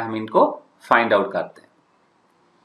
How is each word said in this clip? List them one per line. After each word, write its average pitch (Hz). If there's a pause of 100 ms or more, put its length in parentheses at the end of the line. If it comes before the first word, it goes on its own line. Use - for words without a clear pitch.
हम 110
इनको 135 (440)
find 117
out 98
करते -
हैं। - (960)